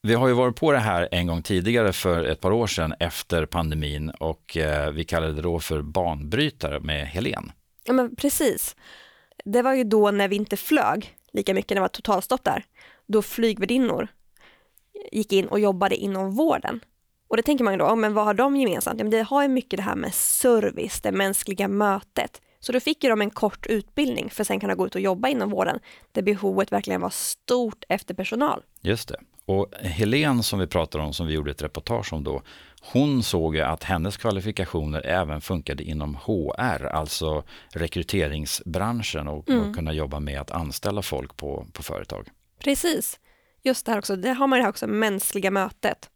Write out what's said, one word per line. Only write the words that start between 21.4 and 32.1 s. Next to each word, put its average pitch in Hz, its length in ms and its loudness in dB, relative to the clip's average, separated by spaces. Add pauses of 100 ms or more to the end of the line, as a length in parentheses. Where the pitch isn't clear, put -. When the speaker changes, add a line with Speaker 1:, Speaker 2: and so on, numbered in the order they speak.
Speaker 2:
mötet. 196 720 0 (200)
Så - 120 -6
då 247 80 2
fick 302 240 -2
ju 262 60 6
de 214 100 4
en 202 100 2
kort - 360 -2
utbildning 226 640 0
för - 120 -6
att 202 40 0
sen 196 140 -2
kunna 196 140 -2
gå 185 120 0
ut - 80 -8
och 185 60 -2
jobba 196 280 2
inom 226 220 0
vården, 196 280 0 (340)
där 208 100 -2
behovet 190 500 2
verkligen 196 280 0
var 180 100 -2
stort - 800 -2
efter 190 260 -2
personal. 226 480 -2 (180)
Speaker 1:
Just 110 280 -2
det. - 120 -8 (240)
Och 95 360 0
Helen 117 640 2
som 104 160 0
vi 92 80 2
pratar 80 320 0
om, 76 140 -4
som 85 140 -4
vi 78 80 -2
gjorde 73 160 -2
ett 71 120 -8
reportage - 500 -6